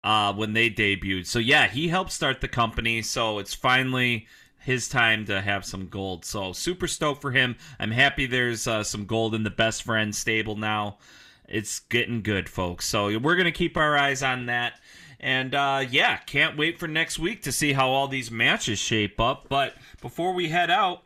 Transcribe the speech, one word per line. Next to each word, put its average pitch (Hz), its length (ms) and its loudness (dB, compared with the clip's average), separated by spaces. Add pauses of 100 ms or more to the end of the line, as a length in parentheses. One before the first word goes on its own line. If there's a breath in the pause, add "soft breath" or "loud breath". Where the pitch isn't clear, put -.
uh, 104 300 2
when 107 200 -2
they 113 160 4
debuted. 95 560 0
So, - 140 -2
yeah, 127 280 4
he 147 200 -2
helped 185 240 -2
start 135 280 -2
the 131 80 -6
company, 113 540 -2
so 110 380 -2
it's 98 140 -8
finally 127 760 2 (320 loud breath)
his 127 280 -2
time 110 380 2
to 98 160 -2
have 101 240 -2
some 95 220 -10
gold. 95 360 -8
So, 95 300 -6
super 180 340 -4
stoked 147 340 -2
for 135 100 -4
him. 123 260 2 (220 loud breath)
I'm 107 120 -2
happy 139 340 4
there's, 123 420 0
uh, 110 160 0
some 104 220 -6
gold 113 300 0
in 110 80 0
the 104 60 0
Best 113 340 0
Friend 107 320 -2
stable 110 400 -2
now. 107 440 -4 (500 loud breath)
It's - 300 -4
getting 117 420 0
good, 95 260 -2
folks. 87 380 -4
So, 104 340 0
we're 156 160 2
gonna 175 160 2
keep 165 240 -2
our 151 220 2
eyes 139 260 2
on 127 220 -2
that. 120 340 -2 (400 loud breath)
And, 131 360 0
uh, 139 340 2
yeah, 147 280 2
can't 143 400 0
wait 160 220 0
for 170 80 -6
next 156 320 -2
week 196 220 -4
to 139 100 -4
see 143 220 2
how 131 160 4
all 135 180 2
these 127 240 -6
matches 120 480 0
shape 107 400 0
up. 123 300 0
But 135 260 0 (240 loud breath)
before 170 340 -4
we 175 160 -2
head 170 200 0
out 180 360 2